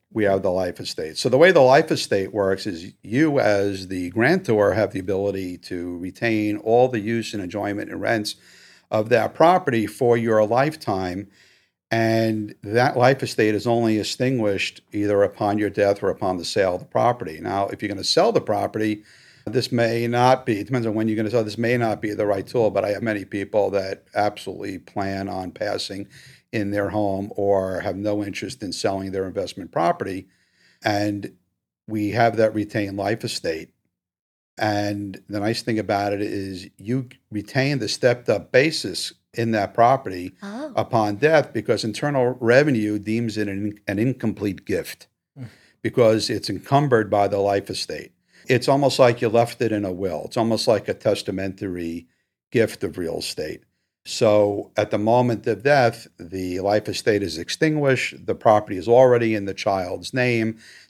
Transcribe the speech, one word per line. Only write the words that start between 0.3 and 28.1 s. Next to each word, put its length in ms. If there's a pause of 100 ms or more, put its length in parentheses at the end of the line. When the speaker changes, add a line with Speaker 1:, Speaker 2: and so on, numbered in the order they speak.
Speaker 1:
the 100
life 300
estate. 380
So 100
the 80
way 160
the 80
life 300
estate 420
works 340
is 360
you 360
as 500
the 200
grantor 640
have 200
the 80
ability 580
to 400
retain 580
all 320
the 120
use 340
and 80
enjoyment 480
and 100
rents 360 (540)
of 200
that 240
property 520
for 300
your 300
lifetime. 840 (680)
And 640
that 360
life 240
estate 320
is 120
only 320
extinguished 840 (100)
either 300
upon 340
your 140
death 320
or 80
upon 260
the 80
sale 300
of 60
the 60
property. 540
Now, 280
if 120
you're 80
gonna 160
sell 280
the 100
property, 600 (440)
this 260
may 340
not 380
be, 160
it 60
depends 200
on 60
when 160
you're 80
gonna 140
sell, 120
this 140
may 220
not 240
be 100
the 140
right 200
tool, 240
but 140
I 60
have 120
many 220
people 460
that 340 (100)
absolutely 640
plan 520
on 220
passing 540 (460)
in 180
their 200
home 440
or 460
have 160
no 260